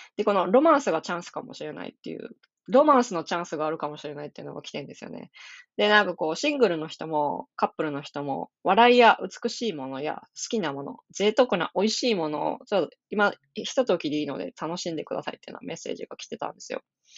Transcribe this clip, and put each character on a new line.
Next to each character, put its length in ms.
で、 80
こ 80
の 180
ロ 80
マ 160
ン 60
ス 100
が 100
チ 120
ャ 40
ン 60
ス 60
か 120
も 120
し 100
れ 80
な 140
い 60
っ 20
て 60
い 80
う、 140
ロ 160
マ 160
ン 40
ス 120
の 80
チ 100
ャ 80
ン 60
ス 100
が 80
あ 60
る 80
か 100
も 80
し 100
れ 60
な 100
い 40
っ 40
て 100
い 20
う 40
の 60
が 80
来 100
て 100
ん 40
で 80
す 100
よ 60
ね。 220
で、 100
な 160
ん 20
か 80
こ 160
う、 60
シ 180
ン 60
グ 100
ル 80
の 100
人 200
も、 480
カ 120
ッ 20
プ 140
ル 80
の 100
人 200
も、 300
笑 300
い 40
や 200
美 60
し 200
い 40
も 140
の 140
や 160
好 320
き 100
な 120
も 120
の、 140
贅 260
沢 220
な 160
美 100
味 60
し 220
い 40
も 140
の 320
を、 40
ち 100
ょ 80
っ 60
と 0
今、 240
ひ 180
と 120
と 120
き 140
で 60
い 60
い 40
の 100
で 240
楽 160
し 140
ん 40
で 80
く 120
だ 80
さ 80
い 60
っ 20
て 100
い 40
う 20
よ 60
う 40
な 20
メ 80
ッ 20
セ 140
ー 40
ジ 100
が 100
来 120
て 100
た 140
ん 20
で 60
す 120
よ。 100